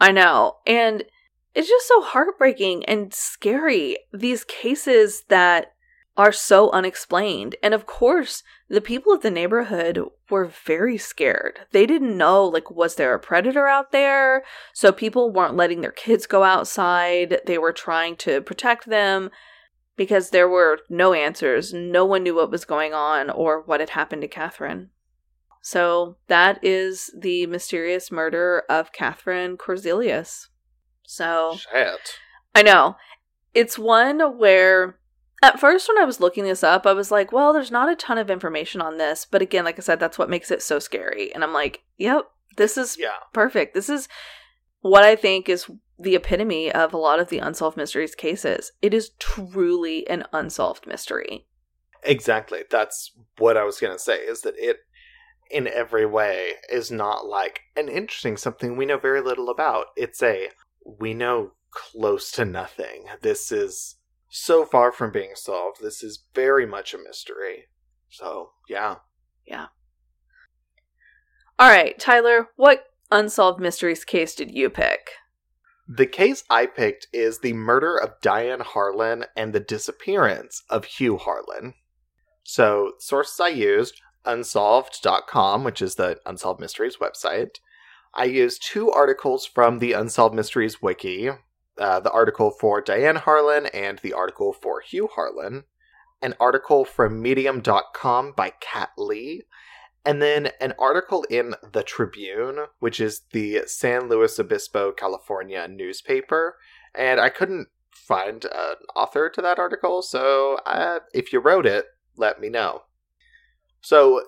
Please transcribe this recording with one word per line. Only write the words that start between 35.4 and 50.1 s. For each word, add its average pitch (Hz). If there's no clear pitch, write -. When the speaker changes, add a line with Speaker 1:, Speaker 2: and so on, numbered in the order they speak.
Speaker 1:
at 262
first 330
when 440
I 392
was 254
looking 180
this 185
up, 180
I 196
was 196
like, 202
"Well, 285
there's 269
not 247
a 339
ton 240
of 202
information 165
on 160
this." 156
But -
again, 185
like 165
I 190
said, 165
that's 165
what -
makes 170
it -
so 147
scary. -
And 160
I'm 160
like, 147
"Yep, 262
this 214
is 254
Speaker 2:
Yeah. 113
Speaker 1:
perfect." 220
This 196
is 285
what 196
I 214
think 190
is 180
the 190
epitome 175
of 160
a 170
lot 156
of 175
the 165
Unsolved 156
Mysteries 151
cases. -
It 202
is 220
truly 175
an 175